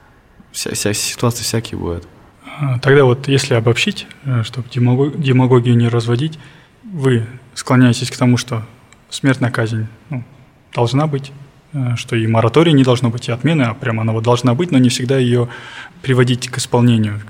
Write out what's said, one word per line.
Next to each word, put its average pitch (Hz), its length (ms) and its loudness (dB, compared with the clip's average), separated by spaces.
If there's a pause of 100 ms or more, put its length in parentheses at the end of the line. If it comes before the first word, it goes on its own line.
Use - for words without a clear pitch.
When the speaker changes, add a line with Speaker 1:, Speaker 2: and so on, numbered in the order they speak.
(520)
Speaker 1:
Вся, - 220 -8
вся, 104 200 -2
ситуации - 500 -4
всякие 113 340 -6
бывают. 87 300 -6 (520)
Speaker 2:
А, 131 200 -2
тогда 139 240 6
вот, 123 240 2
если 135 260 0
обобщить, 117 540 0 (160)
э, 127 200 -2
чтоб - 260 -10
демаго-, 127 460 0
демагогию 127 640 4
не 117 120 4
разводить, 120 500 -2 (440)
вы 135 440 0 (260)
склоняетесь 127 560 2
к - 80 -12
тому, 123 200 2
что 110 260 -6 (480)
смертная 127 400 -2
казнь, 113 340 -4 (240)
ну, 123 140 -8 (500)
должна 131 320 0
быть, 139 260 -6 (420)
э, 123 220 -4
что - 200 -6
и 113 120 0
моратория 117 460 4
не 135 100 6
должно 123 260 2
быть, 120 200 -6
и - 20 -4
отмены, 143 320 0
а 113 100 -2
прямо 113 280 -4
она 113 120 0
вот 110 100 -2
должна 123 300 2
быть, 175 180 -2
но 139 80 2
не 127 100 6
всегда 127 280 -2
ее 120 300 2 (540)
приводить 127 480 0
к - 80 -10
исполнению, 113 600 0 (100)